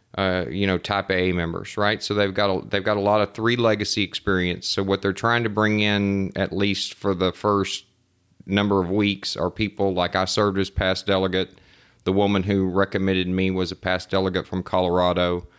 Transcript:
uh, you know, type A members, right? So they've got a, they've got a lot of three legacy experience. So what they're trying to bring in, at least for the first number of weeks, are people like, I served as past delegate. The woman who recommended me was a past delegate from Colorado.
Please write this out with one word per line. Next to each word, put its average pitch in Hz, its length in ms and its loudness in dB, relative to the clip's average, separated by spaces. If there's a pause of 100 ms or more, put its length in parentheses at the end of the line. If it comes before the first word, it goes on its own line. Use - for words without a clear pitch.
(160)
uh, 92 320 0
you 95 180 -2
know, 92 120 2
type 98 320 -4
A 90 220 2
members, 87 440 -4
right? 104 260 0
So 104 120 -4
they've 101 200 2
got 101 140 2
a, 92 200 -2
they've 98 160 -2
got 107 120 2
a 101 40 0
lot 104 200 4
of 101 140 0
three 117 220 0
legacy 107 460 0
experience. 90 640 0
So - 140 -2
what 98 200 0
they're 98 100 2
trying 117 300 0
to 113 60 0
bring 107 320 2
in, 101 560 0
at 92 160 -2
least 98 420 -2
for 98 200 -2
the 90 180 0
first 101 520 0 (640)
number 101 340 2
of 87 100 -2
weeks, 101 460 -2
are 87 140 -2
people 98 420 -2
like, 90 220 -2
I 92 120 0
served 101 320 0
as 95 120 -2
past 95 360 -2
delegate. 92 520 0 (460)
The 95 80 0
woman 101 320 2
who 98 220 2
recommended 95 600 0
me 95 240 0
was 92 220 -2
a - 40 -12
past 92 340 -4
delegate 95 360 0
from 92 160 -6
Colorado. 90 840 0 (100)